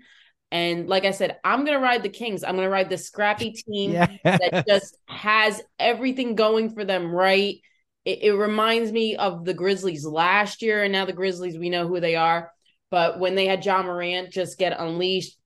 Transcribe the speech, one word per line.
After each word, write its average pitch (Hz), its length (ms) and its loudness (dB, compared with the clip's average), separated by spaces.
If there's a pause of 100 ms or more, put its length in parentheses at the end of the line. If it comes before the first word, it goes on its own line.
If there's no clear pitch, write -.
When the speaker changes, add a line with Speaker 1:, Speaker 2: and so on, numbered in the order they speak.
(520)
Speaker 1:
And 170 360 -2
like 190 180 2
I 196 60 2
said, 190 320 -2
I'm 240 220 2
gonna 294 140 0
ride 247 240 2
the 202 60 -4
Kings. 202 340 -8
I'm - 120 -4
gonna 190 140 0
ride 190 220 0
the 180 80 -2
scrappy 208 520 -2
team 202 400 -4
Speaker 2:
<laughs> - 20 0
Yes. 175 300 2
Speaker 1:
that 180 440 2
just 196 280 2 (120)
has 214 540 0 (180)
everything 240 560 0
going 220 340 2
for 214 160 -8
them, 180 260 -2
right? 196 440 4 (500)
It, 190 180 -2
it 208 100 6
reminds 214 580 0
me 220 240 0
of 175 300 -2
the 180 100 -2
Grizzlies 180 500 -2
last 180 560 0
year, 214 220 0
and 196 80 0
now 190 140 0
the 185 80 -4
Grizzlies, 180 440 -4
we 175 120 -6
know 175 180 -2
who 180 120 -2
they 165 160 0
are. 165 360 0 (400)
But 175 280 2
when 185 140 0
they 190 140 2
had 190 180 0
Ja 190 160 2
Morant 180 500 -4
just 175 280 -6
get 175 200 0
unleashed, 170 560 -2 (100)